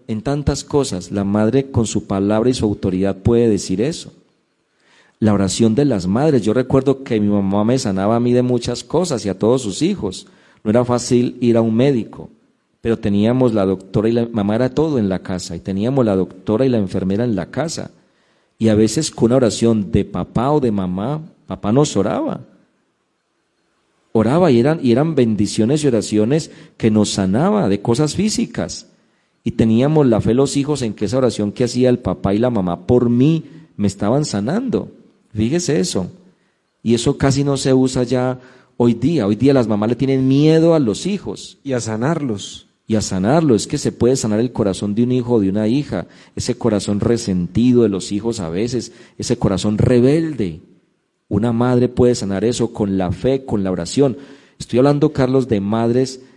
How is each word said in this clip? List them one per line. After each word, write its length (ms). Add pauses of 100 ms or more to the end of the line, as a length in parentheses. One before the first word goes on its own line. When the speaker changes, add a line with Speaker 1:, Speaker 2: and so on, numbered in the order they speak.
Speaker 1:
en 140
tantas 420
cosas, 480
la 120
madre 460
con 160
su 200
palabra 440
y 40
su 100
autoridad 540
puede 300
decir 320
eso. 320 (1080)
La 140
oración 400
de 100
las 220
madres. 360
Yo 120
recuerdo 500
que 160
mi 80
mamá 360
me 140
sanaba 380
a 40
mí 120
de 100
muchas 400
cosas 420
y 40
a 100
todos 240
sus 200
hijos. 440 (380)
No 60
era 140
fácil 560
ir 180
a 40
un 140
médico, 540 (500)
pero 180
teníamos 560
la 120
doctora 420
y 40
la 200
mamá 240
era 180
todo 240
en 120
la 100
casa, 340
y 60
teníamos 440
la 120
doctora 500
y 40
la 80
enfermera 460
en 120
la 140
casa. 400 (680)
Y 100
a 60
veces 360
con 160
una 100
oración 560
de 140
papá 440
o 100
de 120
mamá, 480 (260)
papá 260
nos 240
oraba. 440 (1700)
Oraba 380
y 80
eran, 240
y 100
eran 220
bendiciones 720
y 20
oraciones 640 (260)
que 140
nos 200
sanaba 580
de 120
cosas 360
físicas. 720 (560)
Y 80
teníamos 540
la 140
fe 140
los 220
hijos 260
en 120
que 100
esa 140
oración 340
que 120
hacía 240
el 120
papá 340
y 40
la 120
mamá 360
por 220
mí 360 (320)
me 100
estaban 380
sanando. 640 (440)
Fíjese 460
eso. 320 (720)
Y 120
eso 240
casi 260
no 120
se 160
usa 300
ya 380 (360)
hoy 180
día. 340
Hoy 80
día 180
las 140
mamás 220
le 60
tienen 300
miedo 480
a 60
los 260
hijos. 560
Speaker 2:
Y 120
a 60
sanarlos. 840 (220)
Speaker 1:
Y 80
a 60
sanarlo. 520
Es 140
que 100
se 140
puede 240
sanar 240
el 100
corazón 460
de 80
un 80
hijo 220
o 60
de 100
una 180
hija. 400 (260)
Ese 220
corazón 420
resentido 840
de 60
los 200
hijos 300
a 80
veces, 420 (280)
ese 200
corazón 400
rebelde. 840 (680)
Una 240
madre 360
puede 280
sanar 280
eso 280
con 260
la 140
fe, 320
con 180
la 80
oración. 460 (420)
Estoy 220
hablando, 320
Carlos, 340
de 140
madres 600 (160)